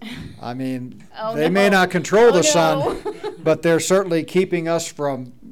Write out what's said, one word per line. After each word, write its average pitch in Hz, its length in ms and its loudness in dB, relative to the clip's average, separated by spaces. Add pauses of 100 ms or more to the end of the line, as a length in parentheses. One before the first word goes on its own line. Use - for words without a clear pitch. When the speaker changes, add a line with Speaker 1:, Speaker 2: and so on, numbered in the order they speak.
(160)
Speaker 1:
<laughs> - 260 -16
Speaker 2:
I 120 120 -10
mean, 131 500 -8 (160)
Speaker 1:
Oh, 220 160 -6
Speaker 2:
they 156 140 0
Speaker 1:
no. 180 40 0
Speaker 2:
may 196 160 4
not 185 200 4
control 180 360 2
Speaker 1:
Oh, 233 60 8
Speaker 2:
the 175 120 4
sun, 151 360 2
Speaker 1:
no. - 580 -6
<laughs> 156 60 -18
Speaker 2:
but 156 200 0
they're 165 160 4
certainly 175 440 0
keeping 180 440 -2
us 165 200 -2
from 131 460 -6 (180)